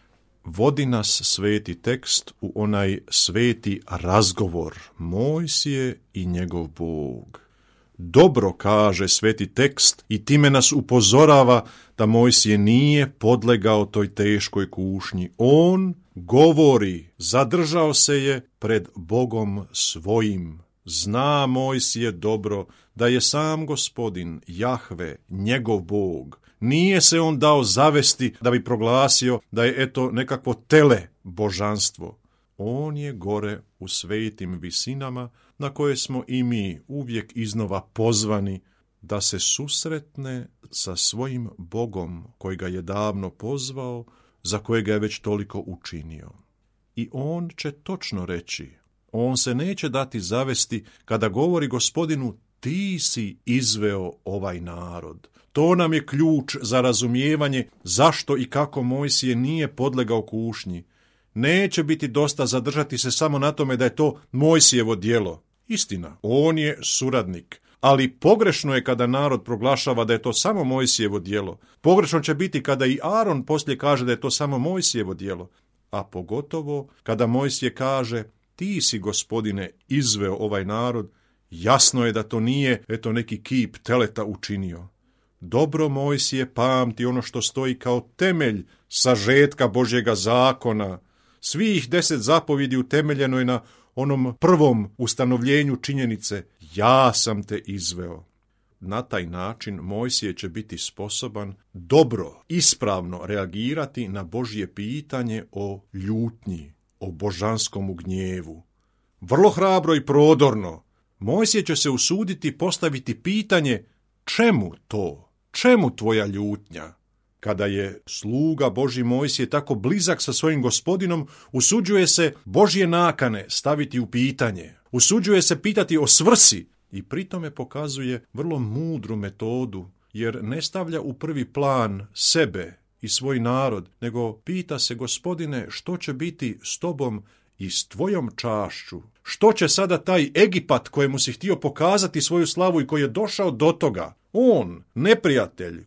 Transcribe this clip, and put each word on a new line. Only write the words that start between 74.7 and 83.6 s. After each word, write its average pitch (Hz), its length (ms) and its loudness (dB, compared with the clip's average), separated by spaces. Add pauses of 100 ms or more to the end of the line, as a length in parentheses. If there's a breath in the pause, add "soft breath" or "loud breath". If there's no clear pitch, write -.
djelo. 90 360 -10 (420)
A 101 120 -6
pogotovo 143 840 -8 (160 soft breath)
kada 113 240 0
Mojsije 127 480 -2
kaže: 127 480 -4 (320)
"Ti 185 260 -6
si, - 180 -2
Gospodine, 101 720 -4 (180)
izveo 110 460 -2
ovaj 101 320 -4
narod", 113 460 -4 (380)
jasno 117 560 4
je 117 60 2
da 110 120 -2
to 113 160 -4
nije, 127 480 0
eto, 113 260 -4
neki 110 300 -6
kip 127 340 -2